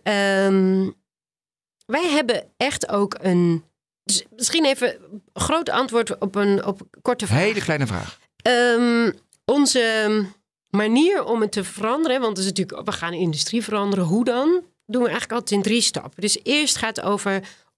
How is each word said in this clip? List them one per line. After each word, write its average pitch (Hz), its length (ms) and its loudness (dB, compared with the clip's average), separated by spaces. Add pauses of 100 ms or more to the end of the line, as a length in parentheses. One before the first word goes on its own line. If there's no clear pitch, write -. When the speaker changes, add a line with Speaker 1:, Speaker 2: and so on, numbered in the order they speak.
Speaker 1:
ehm, 190 880 2 (960)
wij 302 240 0
hebben 247 340 0 (120)
echt - 320 -2
ook 202 320 -2
een, 175 440 2 (400)
dus - 200 -2 (120)
misschien 311 280 0
even 269 240 0 (440)
een - 100 -14
groot 320 280 0
antwoord 233 480 -2
op 196 160 -4
een, 202 320 2
op 196 140 -4
een - 220 -20
korte 240 240 -2
vraag. 113 120 2
Speaker 2:
Hele 202 220 2
kleine 147 260 -2
vraag. 95 320 -8 (240)
Speaker 1:
Ehm, 240 680 4 (340)
onze 220 800 2 (460)
manier 233 540 2
om 226 160 0
het 214 120 0
te 196 120 -2
veranderen, 254 560 -2
want 220 160 -2
het 190 100 -4
is 196 60 -2
natuurlijk, - 380 -4
we - 20 -6
gaan 170 180 -8
de 170 80 -8
industrie 175 460 -2
veranderen. 202 400 -2
Hoe 196 200 0
dan? 285 380 2 (280)
Doen 247 120 0
we 233 60 2
eigenlijk - 320 -6
altijd - 100 -10 (100)
in - 20 -2
drie 220 180 2
stappen. - 400 -4
Dus 202 220 -2
eerst 294 340 0
gaat 220 200 -4
het - 80 -8
over 196 380 -2 (360)